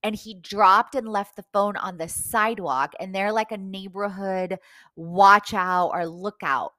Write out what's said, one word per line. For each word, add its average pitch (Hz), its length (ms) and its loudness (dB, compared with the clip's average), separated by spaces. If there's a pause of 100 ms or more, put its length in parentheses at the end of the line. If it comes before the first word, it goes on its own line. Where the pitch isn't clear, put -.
And 214 140 -4
he 220 160 -16
dropped 202 600 4
and 233 120 -4
left 208 300 -4
the 202 160 -18
phone 202 240 0
on 180 220 -8
the 160 100 -8
sidewalk. 190 880 -2
And 190 160 -10
they're 202 180 -2
like 220 200 -2
a 208 60 -10
neighborhood 190 1000 -6 (380)
watch 196 560 6
out 180 380 0
or 175 160 -4
lookout 160 720 -6